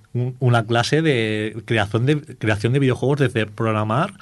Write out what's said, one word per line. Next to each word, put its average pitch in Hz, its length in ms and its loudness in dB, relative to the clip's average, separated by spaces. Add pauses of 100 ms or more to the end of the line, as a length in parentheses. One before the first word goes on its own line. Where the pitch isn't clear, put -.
(140)
un, 123 260 -4
una 120 260 2
clase 120 360 2
de 110 640 -2
creación 113 400 0
de, 147 160 2
creación 107 500 -2
de 139 80 2
videojuegos 139 400 2
desde 113 260 0
programar 110 760 -2